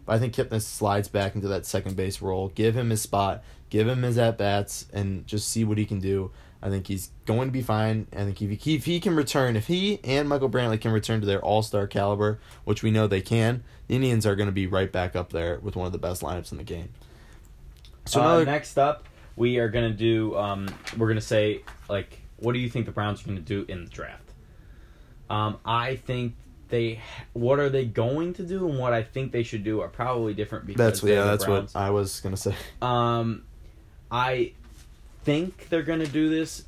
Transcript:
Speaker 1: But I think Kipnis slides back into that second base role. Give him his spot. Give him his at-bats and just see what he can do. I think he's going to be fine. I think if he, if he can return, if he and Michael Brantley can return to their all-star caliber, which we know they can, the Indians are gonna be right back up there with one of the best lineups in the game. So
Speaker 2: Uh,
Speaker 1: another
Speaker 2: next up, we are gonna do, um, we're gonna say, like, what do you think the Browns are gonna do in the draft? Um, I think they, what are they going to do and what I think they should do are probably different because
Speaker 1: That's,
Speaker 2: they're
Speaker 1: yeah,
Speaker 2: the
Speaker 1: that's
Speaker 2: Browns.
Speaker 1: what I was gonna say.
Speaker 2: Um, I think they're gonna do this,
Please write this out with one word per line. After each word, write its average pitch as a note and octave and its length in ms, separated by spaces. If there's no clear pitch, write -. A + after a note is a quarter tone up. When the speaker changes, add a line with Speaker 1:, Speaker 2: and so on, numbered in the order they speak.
Speaker 1:
But A2+ 100
I A2 40
think A#2+ 160
Kipnis A2 280
slides G#2 440
back G2+ 260
into G2 140
that F#2+ 180
second G2 300
base F#2+ 260
role. F#2+ 280
Give A2 260
him B2 140
his A2 120
spot. G2 440
Give G#2+ 180
him B2+ 160
his A#2+ 140
at-bats G2+ 720
and G2 360
just G#2 200
see A2+ 160
what G#2+ 140
he G#2+ 80
can G2+ 160
do. F#2+ 300
I G2 80
think G2 180
he's G2 240
going A#2+ 220
to C3 60
be C3 80
fine. A2 500
I G2+ 140
think G2 160
if G#2 220
he, D#3 120
if B2 80
he E3+ 160
can E3+ 160
return, C3 400
if G#2 120
he F#3+ 360
and C#3 240
Michael C3+ 220
Brantley A2+ 320
can A2+ 100
return A2 300
to G2+ 40
their G2 160
all-star G#2 460
caliber, G#2 540
which G#2+ 180
we A2+ 80
know G#2+ 160
they F#2+ 140
can, A#2 420
the B2 80
Indians A#2+ 300
are G2+ 100
gonna G2+ 160
be F#2+ 160
right F#2+ 240
back F2+ 240
up F2 160
there E2+ 300
with F#2+ 160
one F2+ 80
of F2+ 80
the G2+ 60
best F2 220
lineups E2+ 300
in D2+ 60
the C#2 80
game. E2+ 240
So - 160
Speaker 2:
Uh, A#2+ 60
Speaker 1:
another E3 200
Speaker 2:
next D3 320
up, C#3+ 280
we B2 220
are A2+ 100
gonna A2+ 240
do, A2 420
um, G2 320
we're A2+ 100
gonna A2 140
say, G#2+ 400
like, G2 320
what A#2+ 160
do B2+ 60
you A#2+ 100
think A#2 160
the - 60
Browns G#2 320
are - 40
gonna F#2+ 120
do G2 280
in F2+ 180
the D#2+ 40
draft? - 420
Um, G#2+ 360
I A#2 300
think B2 400
they, A2+ 320
what A#2+ 260
are C#3+ 100
they C3 160
going C3+ 500
to F#3+ 80
do F#3 260
and C3+ 80
what B2 160
I A2+ 100
think C3 280
they A#2+ 100
should A2+ 220
do G#2+ 180
are E2+ 60
probably A#2+ 480
different G#2 320
because G2+ 100
Speaker 1:
That's, A2+ 240
Speaker 2:
they're G#2 140
Speaker 1:
yeah, G2+ 80
Speaker 2:
the G#2 80
Speaker 1:
that's G2+ 140
Speaker 2:
Browns. G2 280
Speaker 1:
what G2 80
I G2 100
was G2+ 280
gonna F#2+ 180
say. G2 180
Speaker 2:
Um, A#2 640
I B2+ 420
think E3 460
they're E3 120
gonna D#3+ 240
do D#3 240
this, D#3+ 380